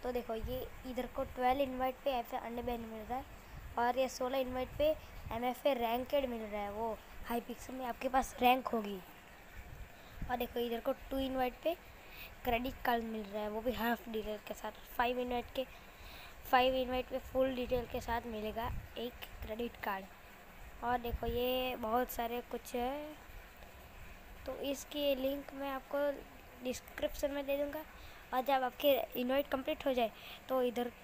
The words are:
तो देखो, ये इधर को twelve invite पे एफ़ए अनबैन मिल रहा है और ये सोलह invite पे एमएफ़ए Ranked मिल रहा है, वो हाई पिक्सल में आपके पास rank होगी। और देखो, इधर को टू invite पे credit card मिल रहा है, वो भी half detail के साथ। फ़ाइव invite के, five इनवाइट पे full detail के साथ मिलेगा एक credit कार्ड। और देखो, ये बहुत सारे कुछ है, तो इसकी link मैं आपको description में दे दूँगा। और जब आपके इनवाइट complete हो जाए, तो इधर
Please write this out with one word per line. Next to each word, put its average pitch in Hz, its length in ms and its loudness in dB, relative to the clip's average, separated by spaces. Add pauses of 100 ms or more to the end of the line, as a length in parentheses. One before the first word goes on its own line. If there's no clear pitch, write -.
तो 247 80 0
देखो, 240 240 0
ये 247 320 -2 (200)
इधर 247 180 -2
को 269 180 -2
twelve 254 380 4
invite 262 340 2
पे - 160 0
एफ़ए 247 260 0
अनबैन 233 440 -2
मिल 220 200 -8
रहा 226 160 -4
है 277 80 -4 (540)
और 240 200 6
ये 262 100 6
सोलह 254 280 0
invite 254 400 0
पे 302 180 8 (360)
एमएफ़ए 247 420 4
Ranked 247 520 4
मिल 233 160 -2
रहा 208 200 -2
है, 202 100 -2
वो 220 260 0 (280)
हाई 233 140 2
पिक्सल 233 340 -8
में 262 120 -4
आपके 240 240 -2
पास 254 320 4
rank 254 260 8
होगी। 208 320 0 (1300)
और 247 60 2
देखो, 240 220 -2
इधर 233 200 0
को 262 140 0
टू - 260 -2
invite 262 340 2 (100)
पे 330 140 2 (680)
credit 247 300 2 (120)
card 233 180 4
मिल 220 180 -4
रहा 208 220 -4
है, 214 60 0
वो 214 120 -2
भी 247 100 2
half 226 380 2
detail 214 280 -2
के - 160 -8
साथ। 214 180 -6
फ़ाइव 247 480 0
invite 247 260 0 (100)
के, 254 100 0 (840)
five 254 240 8
इनवाइट 254 300 2
पे 262 140 -4
full 262 360 4
detail 247 300 2
के 233 160 -4
साथ 233 240 -2
मिलेगा 220 460 -4 (260)
एक 240 160 -4 (320)
credit 226 260 -4 (120)
कार्ड। 196 220 -2 (760)
और 240 140 4
देखो, 233 300 0
ये 254 480 2
बहुत 240 360 2
सारे 240 300 0
कुछ - 340 -6
है, 294 500 -2 (1200)
तो 262 120 -4
इसकी 277 580 0
link 269 380 -2
मैं 277 180 -4
आपको 277 400 0 (520)
description 269 680 -2
में 285 140 -2
दे 277 120 0
दूँगा। 294 280 -2 (480)
और 254 80 4
जब 262 220 4
आपके 254 560 4
इनवाइट 262 280 4
complete 277 380 0
हो 277 80 4
जाए, 233 180 4 (380)
तो 262 140 4
इधर 240 280 2 (120)